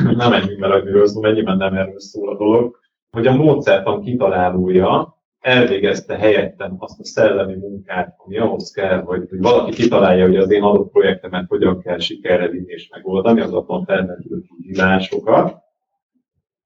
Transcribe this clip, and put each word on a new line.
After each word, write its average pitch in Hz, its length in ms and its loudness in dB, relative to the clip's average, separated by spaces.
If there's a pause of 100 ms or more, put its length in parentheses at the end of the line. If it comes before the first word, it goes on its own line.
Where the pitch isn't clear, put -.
<laughs> 117 140 2
nem 117 140 2
menjünk 98 300 -2
bele, 98 140 0
hogy 95 100 2
miről 101 220 4
szól, 107 160 -2
mert 107 120 2
nyilván 95 220 0
nem 95 180 -2
erről 95 260 -4
szól 101 280 -10
a 101 80 -6
dolog, 113 420 0 (320)
hogy 117 160 0
a 131 100 4
módszertan 104 680 2
kitalálója 92 1160 0 (220)
elvégezte 101 760 0
helyettem 98 600 0
azt - 220 -16
a - 40 -20
szellemi 98 500 0
munkát, 98 600 -10 (120)
ami 98 120 -8
ahhoz 98 320 -4
kell, 92 320 -4
hogy, 90 260 -6
hogy 92 120 -10
valaki 98 300 2
kitalálja, 92 560 4
hogy 92 100 4
az 95 140 4
én 101 120 4
adott 101 280 2
projektemet 92 580 0
hogyan 87 320 0
kell 87 180 -6
sikerre 90 500 -2
vinni 90 240 -10
és 85 160 -16
megoldani, 95 520 0
az - 120 -4
abban - 320 -4
felmerülő - 560 -4
kihívásokat. 95 1200 -2 (1040)